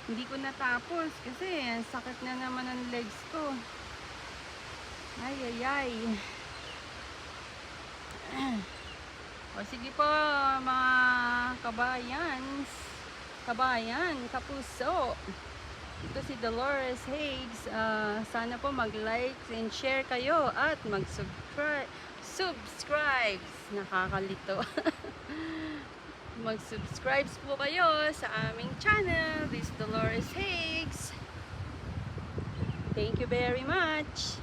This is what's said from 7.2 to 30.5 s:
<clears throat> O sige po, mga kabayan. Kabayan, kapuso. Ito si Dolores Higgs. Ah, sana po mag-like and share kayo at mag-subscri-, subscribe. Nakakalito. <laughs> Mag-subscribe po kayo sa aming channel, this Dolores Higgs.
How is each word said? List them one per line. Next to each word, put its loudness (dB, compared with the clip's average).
<clears throat> 2
O -4
sige -6
po, 8
mga 6
kabayan. 0
Kabayan, 2
kapuso. 0
Ito -4
si -4
Dolores 2
Higgs. -4
Ah, 2
sana -2
po 0
mag-like 2
and -2
share 2
kayo 6
at 4
mag-subscri-, 0
subscribe. 2
Nakakalito. 0
<laughs> -8
Mag-subscribe 0
po 0
kayo 6
sa -4
aming -4
channel, 4
this -2
Dolores 2
Higgs. -2